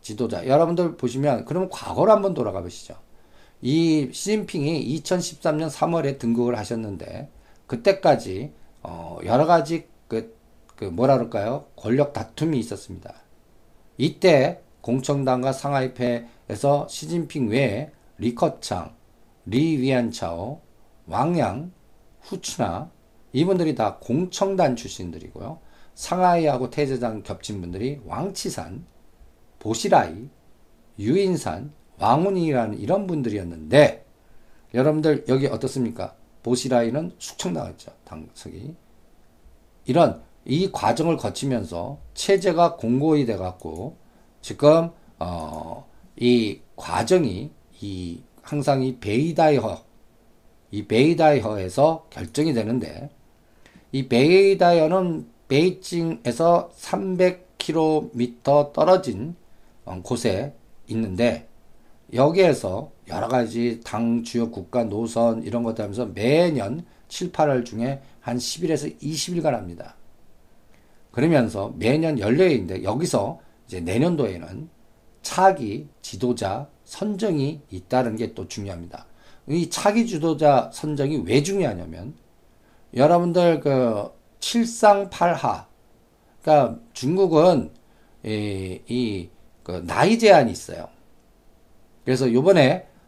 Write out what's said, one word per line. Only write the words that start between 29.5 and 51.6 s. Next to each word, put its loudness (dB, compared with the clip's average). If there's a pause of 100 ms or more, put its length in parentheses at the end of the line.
보시라이, 0 (720)
유인산, -2 (240)
왕훈이라는 0
이런 -2
분들이었는데 2 (720)
여러분들 2
여기 2
어떻습니까? -6 (300)
보시라이는 0
숙청당했죠. -10 (120)
당석이. -16 (1080)
이런 2 (240)
이 0
과정을 0
거치면서 -6 (160)
체제가 2
공고히 2
돼갖고 -8 (440)
지금, 4 (260)
어, -10 (280)
이 2 (140)
과정이 -2 (300)
이 -10 (220)
항상 0
이 -2
베이다이허, 2 (840)
이 -8
베이다이허에서 2